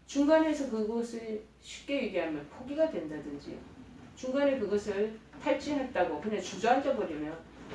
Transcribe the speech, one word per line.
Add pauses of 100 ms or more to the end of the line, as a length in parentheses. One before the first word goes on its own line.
중간에서
그것을 (180)
쉽게
얘기하면
포기가
된다든지 (560)
중간에
그것을 (240)
탈진했다고
그냥
주저앉아버리면 (380)